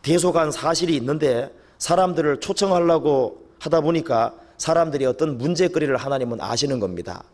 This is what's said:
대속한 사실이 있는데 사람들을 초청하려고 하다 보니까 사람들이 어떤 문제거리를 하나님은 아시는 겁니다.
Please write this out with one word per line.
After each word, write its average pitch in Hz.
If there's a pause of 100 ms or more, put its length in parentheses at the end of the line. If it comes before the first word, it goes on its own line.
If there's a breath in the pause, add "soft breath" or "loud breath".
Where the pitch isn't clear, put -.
대속한 160
사실이 160
있는데 135 (240 soft breath)
사람들을 160
초청하려고 170 (120)
하다 160
보니까 147 (220 loud breath)
사람들이 160
어떤 135
문제거리를 151
하나님은 127
아시는 123
겁니다. 92